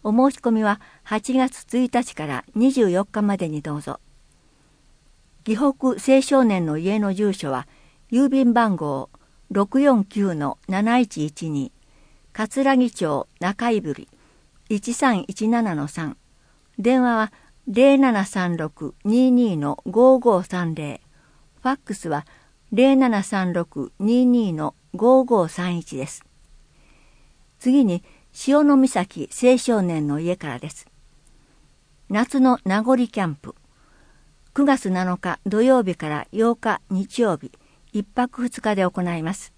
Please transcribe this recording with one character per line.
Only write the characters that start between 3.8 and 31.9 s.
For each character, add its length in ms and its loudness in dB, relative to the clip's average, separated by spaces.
ぞ。 180 -12
紀 120 -2
北 580 0
青 80 6
少 220 2
年 220 0
の 120 -4
家 220 -2
の 140 -2
住 200 -2
所 180 -6
は、 160 -6
郵 180 2
便 240 2
番 220 2
号 340 -6
六 320 0
四 240 4
九 300 -2
の 220 -4
七 320 0
一 260 -2
一 240 -10
二、 220 -6
葛 420 0
城 140 2
町 380 -4
中 320 -2
井 100 0
振 260 -10
一 240 -4
三 340 0
一 200 -6
七 280 0
の 120 -6
三。 300 -10
電 240 2
話 140 0
は 160 -4
零 300 6
七 280 2
三 320 -4
六 460 -8
二 260 2
二 280 2
の 280 -4
五 320 6
五 260 2
三 300 -4
零。 280 -10
フ 80 -2
ァ 40 -2
ッ 40 -6
ク 160 -12
ス 160 -10
は 160 -4
零 240 4
七 260 2
三 300 -4
六 480 -6
二 260 2
二 280 2
の 200 -6
五 300 4
五 220 2
三 300 -4
一 200 -10
で 100 -8
す。 160 -20
次 240 4
に、 180 0
潮 320 2
岬 680 2
青 260 4
少 240 0
年 260 -2
の 140 -4
家 160 -4
か 100 -12
ら 120 -10
で 100 -14
す。 180 -20